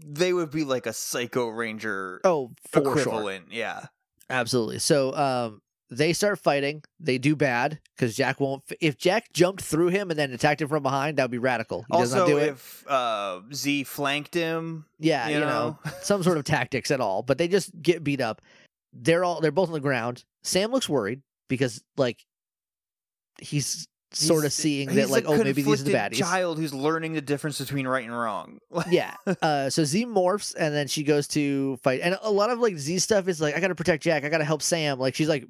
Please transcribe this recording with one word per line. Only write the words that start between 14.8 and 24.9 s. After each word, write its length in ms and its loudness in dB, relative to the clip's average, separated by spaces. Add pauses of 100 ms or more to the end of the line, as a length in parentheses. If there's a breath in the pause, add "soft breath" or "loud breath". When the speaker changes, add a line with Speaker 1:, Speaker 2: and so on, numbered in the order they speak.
Speaker 2:
Yeah, 280 0
Speaker 1:
you 80 -2
Speaker 2:
you 60 0
know, 440 -2
Speaker 1:
know? 60 -8
Speaker 2:
<laughs> 100 -14
some 220 2
sort 140 4
of 80 -4
tactics 440 0
at 100 2
all. 220 0
But 160 2
they 100 2
just 340 0
get 220 2
beat 180 0
up. 200 -4 (500 soft breath)
They're 320 2
all, 160 0
they're 120 2
both 180 2
on 40 -10
the 60 -2
ground. 440 -2 (200)
Sam 280 0
looks 180 0
worried 320 0 (260)
because, 360 -2 (140)
like, 280 -2 (1120)
he's 480 -4 (240)
sorta 360 2
Speaker 1:
He's, 60 -2
Speaker 2:
seeing 360 0
Speaker 1:
he's 80 2 (100)